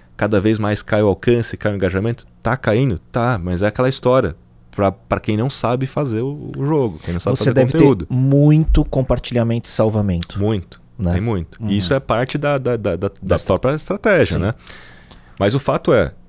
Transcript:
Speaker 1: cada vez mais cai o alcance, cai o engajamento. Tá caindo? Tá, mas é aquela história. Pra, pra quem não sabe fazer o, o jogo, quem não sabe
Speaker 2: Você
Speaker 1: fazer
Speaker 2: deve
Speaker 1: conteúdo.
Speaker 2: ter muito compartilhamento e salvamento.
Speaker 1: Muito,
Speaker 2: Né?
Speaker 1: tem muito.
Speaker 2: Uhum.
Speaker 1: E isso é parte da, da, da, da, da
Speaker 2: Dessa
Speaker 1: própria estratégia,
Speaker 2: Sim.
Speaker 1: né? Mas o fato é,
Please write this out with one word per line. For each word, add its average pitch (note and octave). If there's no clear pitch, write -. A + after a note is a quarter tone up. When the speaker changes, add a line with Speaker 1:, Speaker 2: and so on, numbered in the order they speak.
Speaker 1:
cada G#2+
vez G#2+
mais G#2
cai G#2
o G#2+
alcance, A#2
cai G#2+
o G2+
engajamento. F#2+
Tá B2
caindo? A2+
Tá, A#2+
mas F2+
é G2+
aquela B2+
história. B2+
Pra, G2
pra -
quem A2
não A#2
sabe C3
fazer C3
o, C#3
o C3+
jogo, C3
quem F2
não F2
sabe G#2+
Speaker 2:
Você -
Speaker 1:
fazer B2+
Speaker 2:
deve C3
Speaker 1:
conteúdo. C#3
Speaker 2:
ter -
muito D3
compartilhamento A#2
e -
salvamento. G#2
Speaker 1:
Muito, G#2
Speaker 2:
Né? F2
Speaker 1:
tem F2+
muito. G#2
Speaker 2:
Uhum. G#2+
Speaker 1:
E G2
isso G2+
é C3+
parte B2
da, C#3+
da, B2
da, G2+
da, F#2+
da -
Speaker 2:
Dessa F2+
Speaker 1:
própria B2
estratégia, F3+
Speaker 2:
Sim. D2+
Speaker 1:
né? G2+
Mas G#2
o C#3
fato D3
é, F#2